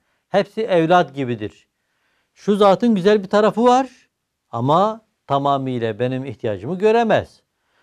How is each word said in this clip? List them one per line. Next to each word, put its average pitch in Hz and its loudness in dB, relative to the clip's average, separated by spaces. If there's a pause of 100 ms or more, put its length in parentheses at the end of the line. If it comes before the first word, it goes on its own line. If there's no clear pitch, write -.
(280)
hepsi 202 -4
evlat 170 0
gibidir. 120 -8 (680)
Şu 208 -2
zatın 208 4
güzel 202 2
bir 190 -14
tarafı 214 2
var 254 0 (420)
ama 175 0 (240)
tamamıyla 131 -2
benim 127 -6
ihtiyacımı 117 -8
göremez. 214 0 (400)